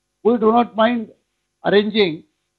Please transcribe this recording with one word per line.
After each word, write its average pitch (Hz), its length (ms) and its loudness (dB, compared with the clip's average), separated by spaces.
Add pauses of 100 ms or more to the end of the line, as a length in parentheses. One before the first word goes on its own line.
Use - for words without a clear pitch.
(240)
we 233 140 0
do 220 140 0
not 233 240 0
mind 226 340 -2 (560)
arranging 190 580 0 (360)